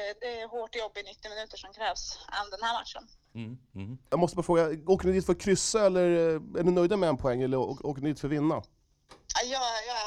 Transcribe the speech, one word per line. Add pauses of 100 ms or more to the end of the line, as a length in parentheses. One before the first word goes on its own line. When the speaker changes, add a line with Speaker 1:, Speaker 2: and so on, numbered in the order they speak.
(220)
Speaker 1:
det
är
hårt
jobb
i
nittio
minuter
som
krävs (200)
även
den
här
matchen. (320)
Speaker 2:
Mm, (180)
mm. (120)
Speaker 3:
Jag
måste
bara
fråga, (300)
åker
ni
dit
för
att
kryssa,
eller, (120)
eh,
är
ni
nöjda
med
en
poäng,
eller
å-,
åker
ni
dit
för
att
vinna? (800)
Speaker 1:
Ja, (140)
jag, (260)
jag
är